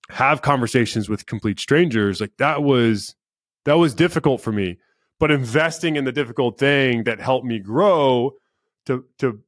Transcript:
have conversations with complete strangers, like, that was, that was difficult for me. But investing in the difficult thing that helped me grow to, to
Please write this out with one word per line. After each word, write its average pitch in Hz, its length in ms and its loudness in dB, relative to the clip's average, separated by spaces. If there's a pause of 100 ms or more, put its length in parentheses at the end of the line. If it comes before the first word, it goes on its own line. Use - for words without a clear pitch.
(100)
have 139 320 0
conversations 117 640 0
with 104 180 -8
complete 107 320 -6
strangers, 113 640 0
like, 104 180 -10
that 147 240 0
was, 117 540 2 (480)
that 151 140 4
was 165 160 2
difficult 151 460 0
for 113 120 -6
me. 95 260 -4 (400)
But 151 140 2
investing 151 640 0
in 143 80 -2
the 127 80 -2
difficult 120 440 -2
thing 135 480 2
that 110 160 -2
helped 131 240 0
me 117 140 -4
grow 135 760 2 (540)
to, 127 180 -4 (140)
to 113 300 -2